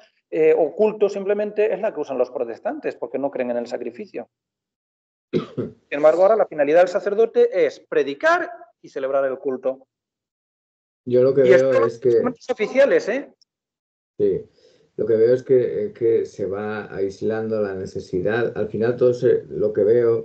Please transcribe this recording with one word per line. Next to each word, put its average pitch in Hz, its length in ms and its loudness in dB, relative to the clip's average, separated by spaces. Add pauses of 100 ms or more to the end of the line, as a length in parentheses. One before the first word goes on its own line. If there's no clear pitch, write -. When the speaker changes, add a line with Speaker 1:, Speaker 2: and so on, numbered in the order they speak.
(300)
Speaker 1:
eh, 156 260 4
o 160 180 0
culto 214 340 0
simplemente 208 680 -2
es 185 60 -6
la 202 120 -4
que 151 80 -8
usan 143 160 -8
los 123 140 0
protestantes, 127 680 -8
porque 131 220 -8
no 139 120 -4
creen 123 200 -6
en 120 80 -4
el 120 80 -6
sacrificio. 120 640 -12 (680)
<coughs> - 360 -20
Sin - 420 -6 (160)
embargo, 156 320 2
ahora 214 140 4
la 190 100 2
finalidad 151 340 2
del 185 80 4
sacerdote 202 760 0
es - 140 -4
predicar 311 680 -2 (300)
y 165 80 -20
celebrar 139 380 -2
el 127 120 -6
culto. 131 480 -6 (1160)
Speaker 2:
Yo 123 180 4
lo 131 120 4
que 139 120 4
Speaker 1:
Y 123 40 8
Speaker 2:
veo 131 220 6
Speaker 1:
esto 117 140 2
Speaker 2:
es 117 120 -6
que 123 120 0
Speaker 1:
documentos 240 400 0
oficiales, 220 580 2
¿eh? 262 260 -8 (840)
Speaker 2:
Sí, 101 240 0 (540)
lo - 100 -4
que 110 100 2
veo 117 180 4
es 131 80 0
que, 110 420 0
eh, 104 80 -8
que 113 340 0
se - 200 -10
va 104 480 -8
aislando 107 680 -4
la 98 140 -4
necesidad. 98 840 -4
Al 107 120 -4
final 117 280 -2
todo 123 180 2
se, - 340 0
lo 104 240 -2
que 104 120 2
veo 117 400 2